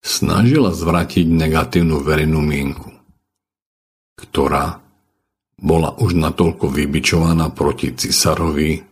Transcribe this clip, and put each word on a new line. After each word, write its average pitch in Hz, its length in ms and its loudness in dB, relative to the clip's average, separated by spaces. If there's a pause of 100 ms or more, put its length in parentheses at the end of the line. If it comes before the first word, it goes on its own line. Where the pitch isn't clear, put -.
snažila 107 680 2
zvrátiť 85 520 0
negatívnu 80 800 2
verejnú 78 400 0
mienku, 69 480 -4 (1300)
ktorá 71 640 -2 (760)
bola 82 360 0
už 92 200 0
natoľko 82 560 0
vybičovaná 80 800 0
proti 69 400 -2
cisárovi 78 1000 0